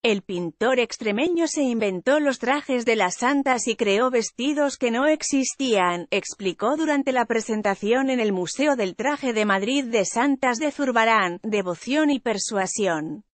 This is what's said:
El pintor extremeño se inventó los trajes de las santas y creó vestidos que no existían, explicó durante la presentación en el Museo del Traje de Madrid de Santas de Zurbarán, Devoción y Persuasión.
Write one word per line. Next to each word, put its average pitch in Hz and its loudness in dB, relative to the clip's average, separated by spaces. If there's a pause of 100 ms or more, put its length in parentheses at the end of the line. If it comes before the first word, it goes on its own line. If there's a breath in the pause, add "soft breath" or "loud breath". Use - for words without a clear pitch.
El 208 2
pintor 202 -2
extremeño 277 0
se 302 -2
inventó 226 0
los 285 0
trajes 262 -2
de 226 2
las 180 0
santas 262 0
y 226 -2
creó 226 2
vestidos 269 0
que 240 0
no 254 0
existían, 240 0
explicó 202 -2
durante 294 0
la 247 2
presentación 220 0
en 254 0
el 214 0
Museo 262 0
del 196 -4
Traje 269 -2
de 214 0
Madrid 208 0
de 226 2
Santas 254 0
de 285 -2
Zurbarán, 226 2
Devoción 220 0
y 277 0
Persuasión. 190 -2 (100)